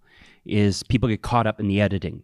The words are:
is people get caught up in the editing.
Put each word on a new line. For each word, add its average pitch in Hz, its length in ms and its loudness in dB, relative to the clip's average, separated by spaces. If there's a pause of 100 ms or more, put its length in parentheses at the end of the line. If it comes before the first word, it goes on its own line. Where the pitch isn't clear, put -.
(460)
is 101 380 2
people 120 260 2
get 107 120 -2
caught 117 260 0
up - 120 -4
in 107 80 -2
the 98 140 2
editing. 95 420 -2